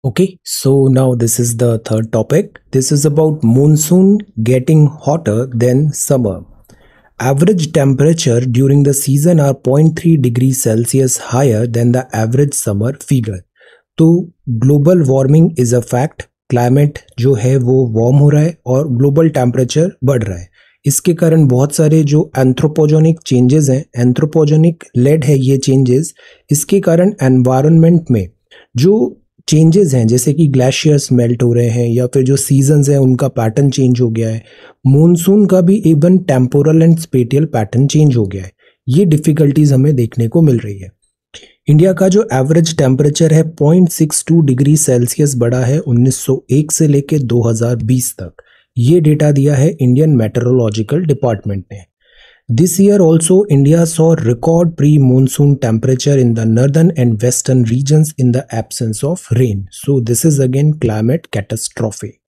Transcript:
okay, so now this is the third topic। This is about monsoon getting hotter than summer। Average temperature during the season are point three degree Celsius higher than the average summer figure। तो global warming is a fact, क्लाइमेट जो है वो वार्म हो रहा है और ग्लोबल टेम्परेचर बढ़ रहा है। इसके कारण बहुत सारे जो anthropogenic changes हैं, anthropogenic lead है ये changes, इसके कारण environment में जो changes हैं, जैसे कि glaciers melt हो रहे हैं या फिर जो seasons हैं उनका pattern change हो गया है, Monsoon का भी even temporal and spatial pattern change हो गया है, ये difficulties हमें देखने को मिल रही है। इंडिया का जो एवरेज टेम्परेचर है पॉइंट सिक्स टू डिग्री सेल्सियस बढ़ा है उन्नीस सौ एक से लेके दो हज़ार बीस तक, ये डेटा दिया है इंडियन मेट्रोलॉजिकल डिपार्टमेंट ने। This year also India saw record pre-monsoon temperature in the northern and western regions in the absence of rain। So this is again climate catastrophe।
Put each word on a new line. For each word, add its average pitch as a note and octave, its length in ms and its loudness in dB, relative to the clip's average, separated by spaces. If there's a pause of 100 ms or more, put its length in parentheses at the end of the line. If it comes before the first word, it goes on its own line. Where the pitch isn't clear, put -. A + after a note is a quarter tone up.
okay, F3 220 -2 (260)
so C3+ 200 -2 (240)
now C3 100 2 (160)
this A2+ 220 -2
is A#2 80 -4 (100)
the A#2+ 60 2 (200)
third A2 240 -4
topic। C#3+ 460 -2 (180)
This C3 200 -2
is C#3+ 140 -2
about D#3 340 -2
monsoon D3+ 720 2 (320)
getting C#3+ 380 2 (200)
hotter C#3+ 300 -2 (280)
than B2+ 200 0 (140)
summer। A2+ 380 -2 (840)
Average D3+ 520 0
temperature C#3 680 0 (160)
during C#3 320 2
the C#3 60 0
season C#3+ 500 0
are C#3 100 0 (140)
point D#3+ 320 0
three E3 160 2
degree B2 340 0 (120)
Celsius A#2+ 560 -2 (160)
higher A#2+ 320 0
than A#2+ 260 0
the B2+ 120 -2 (180)
average B2+ 320 -2
summer G#2+ 380 -4 (200)
figure। G#2+ 260 -4 (600)
तो D#3+ 100 4 (560)
global D3 480 2
warming C#3+ 360 2 (160)
is A#2+ 140 0
a A#2+ 140 -4
fact, B2+ 340 -6 (240)
क्लाइमेट C3+ 480 0 (200)
जो C3 160 0
है B2 220 0
वो B2+ 180 0 (180)
वार्म A#2+ 240 0
हो C#3+ 140 4
रहा D3 120 2
है E3+ 140 -4 (100)
और C3 220 -2
ग्लोबल C#3 400 0
टेम्परेचर C3 640 -2 (140)
बढ़ C3 180 0
रहा F#2+ 160 -8
है। F#2 100 -20 (360)
इसके D#3+ 300 -2
कारण D#3+ 340 2
बहुत C3 260 0
सारे D#3 300 2
जो D3 160 2 (180)
anthropogenic D#3 880 0
changes C3 440 2
हैं, C3 140 -2 (160)
anthropogenic D#3 960 0
lead C#3 280 2
है C#3 140 2
ये C3+ 200 0
changes, C3+ 560 0 (360)
इसके F#3+ 300 0
कारण F3+ 320 0 (100)
environment C#3 880 2
में G2+ 180 -2 (480)
जो G3+ 440 0 (280)
changes D#3+ 460 2
हैं, A#2 120 0
जैसे B2 260 0
कि D3+ 160 0
glaciers C3+ 640 0
melt A#2+ 300 0
हो A#2+ 100 0
रहे A#2+ 160 0
हैं A#2+ 200 -2
या B2 180 -2
फिर C3+ 160 -2
जो C3+ 140 0
seasons C#3 520 0
हैं C#3+ 100 2
उनका C3 300 0
pattern B2+ 420 -2
change B2+ 300 0
हो A#2+ 100 0
गया A2+ 180 -4
है, A2+ 140 -8 (440)
Monsoon E3+ 600 4
का F#3 140 2
भी F#3+ 260 2
even E3 320 2 (120)
temporal C#3+ 560 2
and E3 140 2
spatial C3+ 460 -2 (100)
pattern A#2 380 -2
change D3 220 2
हो G#2+ 100 0
गया F#2+ 160 -10
है, F2+ 100 -18 (340)
ये C#3+ 180 2
difficulties D3 680 0
हमें C3+ 240 2
देखने A#2 320 -2
को E3 140 0
मिल C3+ 160 2
रही G#2 200 -10
है। F#2 180 -18 (720)
इंडिया E3 240 4
का F#3+ 160 0
जो G#3 240 2
एवरेज D#3+ 460 0
टेम्परेचर D3 540 0
है D#3+ 100 2 (140)
पॉइंट E3 320 2
सिक्स - 400 -4
टू E3 120 4
डिग्री C#3 360 2
सेल्सियस C3 600 -2
बढ़ा A#2 200 0
है B2+ 220 -2
उन्नीस B2 360 0
सौ C3 200 -4 (140)
एक D3+ 220 0
से D#3+ 160 0
लेके C#3+ 300 -2
दो A#2+ 300 -2
हज़ार A#2 280 -2
बीस A#2+ 440 -2
तक, F2 120 -14 (440)
ये C#3 240 2
डेटा D3+ 300 2
दिया C#3+ 240 0
है C#3+ 160 2 (100)
इंडियन C3+ 360 2
मेट्रोलॉजिकल A#2 880 -2
डिपार्टमेंट A2 680 -4
ने। G2+ 140 -20 (600)
This D#3+ 320 0
year G3+ 180 4
also E3 360 2 (200)
India C#3+ 320 2
saw D#3+ 180 -2 (140)
record D#3+ 580 0
pre-monsoon C#3+ 760 2 (140)
temperature B2 560 -2
in B2 160 2
the A2+ 100 -4
northern C#3 460 2 (100)
and A2+ 220 0
western B2+ 480 0
regions D3 400 0 (120)
in B2 120 2
the C3 80 -4 (160)
absence A2 480 -8
of F3 180 -8 (140)
rain। G2 260 -2 (140)
So C#3+ 200 -2
this A#2+ 300 -4
is C#3 160 0
again C#3+ 260 0 (120)
climate A2 520 -2
catastrophe। G#2+ 760 -8 (160)